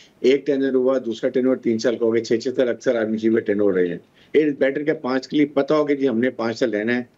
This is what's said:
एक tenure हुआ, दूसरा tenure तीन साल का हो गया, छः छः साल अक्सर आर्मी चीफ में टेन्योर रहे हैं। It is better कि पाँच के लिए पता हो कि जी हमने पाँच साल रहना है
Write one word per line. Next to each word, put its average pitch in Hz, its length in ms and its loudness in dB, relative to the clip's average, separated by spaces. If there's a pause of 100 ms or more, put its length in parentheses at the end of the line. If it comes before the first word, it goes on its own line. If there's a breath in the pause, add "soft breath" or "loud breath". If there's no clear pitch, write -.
(240 loud breath)
एक 139 240 4
tenure 135 280 0
हुआ, 131 240 2
दूसरा 113 300 -4
tenure 127 280 2
तीन 113 200 -2
साल 117 180 0
का 117 100 -2
हो 113 60 2
गया, 113 120 0
छः 117 140 0
छः 120 140 -4
साल 127 160 0
अक्सर 117 300 -2
आर्मी 110 200 -2
चीफ 110 160 2
में 113 100 2
टेन्योर 101 300 0
रहे 90 140 2
हैं। 85 120 -6 (360 soft breath)
It 151 100 4
is 135 160 -2
better 139 240 0
कि 151 80 0
पाँच 127 320 -4
के - 120 -4
लिए 147 80 4
पता 139 300 0
हो 151 100 2
कि 147 100 0
जी 135 120 0
हमने 120 220 2
पाँच 117 300 -4
साल 117 120 0
रहना 107 220 -2
है 123 240 -4